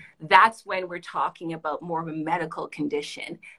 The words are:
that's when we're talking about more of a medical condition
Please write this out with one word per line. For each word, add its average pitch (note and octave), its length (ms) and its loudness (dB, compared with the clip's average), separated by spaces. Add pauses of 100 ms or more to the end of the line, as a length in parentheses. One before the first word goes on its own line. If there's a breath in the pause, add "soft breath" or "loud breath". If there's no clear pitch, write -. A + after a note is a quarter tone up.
(200 loud breath)
that's F#3+ 440 8
when F#3 240 -4
we're F3 120 -10
talking E3 540 -4
about D3+ 280 -4
more E3 180 -4
of E3 80 -6
a D#3+ 40 -8
medical D#3+ 560 -4
condition D3 720 -6 (200 loud breath)